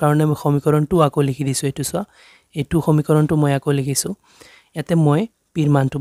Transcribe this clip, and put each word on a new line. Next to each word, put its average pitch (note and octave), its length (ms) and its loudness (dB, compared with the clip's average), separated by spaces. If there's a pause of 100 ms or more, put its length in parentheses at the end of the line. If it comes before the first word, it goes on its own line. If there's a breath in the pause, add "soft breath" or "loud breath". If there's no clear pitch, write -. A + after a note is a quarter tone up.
কাৰণে D3+ 280 2
মই D3 120 -2
সমীকৰণ D3 480 2
টু F#3 60 0 (100)
আকৌ C#3+ 220 -2
লিখি C3+ 200 -6
দিছোঁ। C#3 220 -4
এইটো C#3 200 -6
চোৱা, F3 120 -4 (520 soft breath)
এইটো D#3 220 -4 (100)
সমীকৰণটো D3+ 560 2
মই C#3+ 160 2
আকৌ D3 200 -6
লিখিছোঁ। C#3 340 -4 (600 soft breath)
ইয়াতে E3+ 200 -4 (120)
মই D3 140 2 (340)
পিৰ D3+ 200 -2
মানটো C3+ 260 0